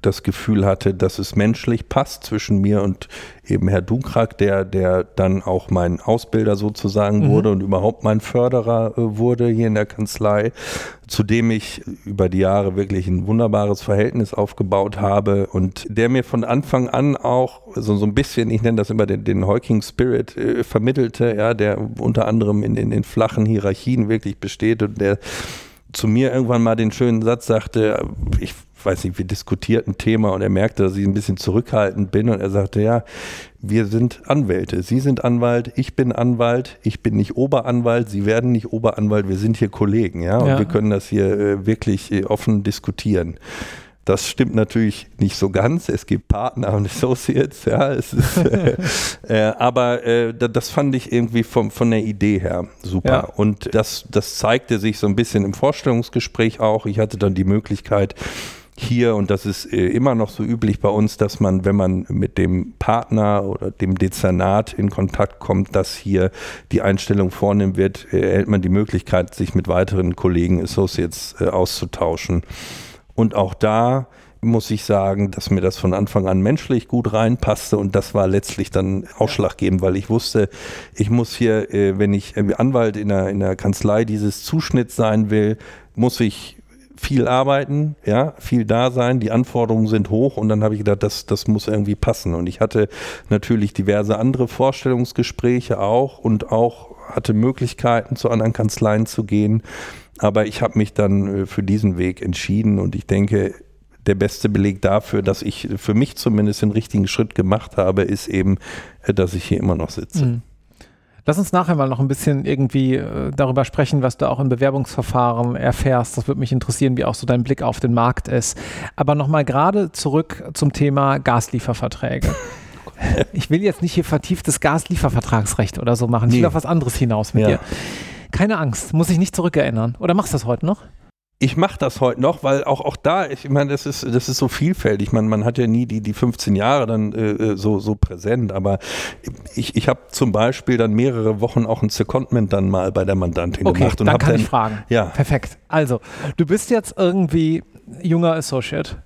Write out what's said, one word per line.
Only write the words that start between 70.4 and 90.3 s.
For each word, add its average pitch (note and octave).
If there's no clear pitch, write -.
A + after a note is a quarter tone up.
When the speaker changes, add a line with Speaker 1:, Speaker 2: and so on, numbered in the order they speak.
Speaker 1:
Associates, F2+
äh, F2+
auszutauschen. F2
Und A2+
auch G2
da A#2+
muss A2+
ich G#2+
sagen, G2
dass -
mir G2
das F#2
von F#2
Anfang G2+
an F#2+
menschlich B2
gut A#2
reinpasste A2
und G2+
das -
war G2
letztlich -
dann F#2+
ausschlaggebend, G2
weil F#2+
ich G2
wusste, A2
ich G#2
muss A#2
hier, A2
äh, G2
wenn G2+
ich, -
äh, G2+
Anwalt A#2
in G#2
einer, F#2+
in G2
einer F#2+
Kanzlei G#2
dieses G#2
Zuschnitts -
sein A2
will, G#2+
muss A#2+
ich -
viel B2+
arbeiten, C#3
ja, B2+
viel A#2+
da A#2
sein, B2
die G#2+
Anforderungen A2+
sind G#2+
hoch A#2+